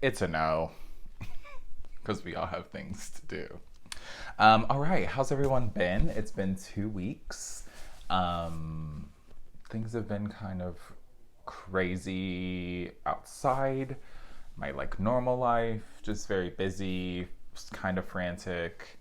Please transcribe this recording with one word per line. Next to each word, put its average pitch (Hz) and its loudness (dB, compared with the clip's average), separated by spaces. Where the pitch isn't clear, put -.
It's 131 2
a 95 2
no, 80 4
<laughs> - -2
cause 101 -2
we 87 -6
all - -2
have 85 -4
things - -8
to - -4
do. - -6
Um, 110 10
all 120 4
right, 147 6
how's 135 2
everyone 135 6
been? 92 6
It's - 0
been 95 0
two 104 -4
weeks. - -6
Um, 80 0
things 110 -6
have 113 -2
been 104 -2
kind 95 -6
of 90 -4
crazy 90 -2
outside 135 0
my, 71 -6
like, 69 -2
normal 123 4
life, 117 2
just 101 -2
very 92 2
busy, 92 -2
just - -10
kind 92 -2
of 92 0
frantic. 90 -4